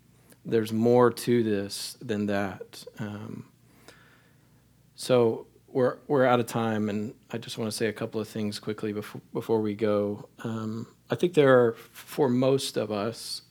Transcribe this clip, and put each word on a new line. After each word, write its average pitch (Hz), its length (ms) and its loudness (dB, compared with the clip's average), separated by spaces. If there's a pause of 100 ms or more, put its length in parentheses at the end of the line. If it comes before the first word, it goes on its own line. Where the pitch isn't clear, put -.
(460)
there's 113 280 -2
more 120 360 6
to 120 320 2
this 101 600 -4
than 104 240 -2
that. 101 580 -6 (160)
Um, 104 460 -12 (1500)
so 123 520 2 (220)
we're, 131 280 0 (100)
we're 135 180 4
out 123 160 4
of 113 60 -2
time, 110 420 -2
and 104 240 -4 (180)
I 117 60 -6
just - 200 -10
wanna 110 140 -4
say 113 160 -2
a 104 60 -2
couple 113 260 -6
of 107 80 -6
things 104 320 -6
quickly 107 320 -6
befo-, 104 300 -10 (120)
before 113 280 0
we 107 140 -2
go. 104 520 0 (160)
Um, 113 440 -8 (220)
I 123 60 2
think 175 200 -2
there 135 220 8
are, 120 160 4
for - 540 -4
most 131 480 0
of 107 160 -4
us, 107 600 -6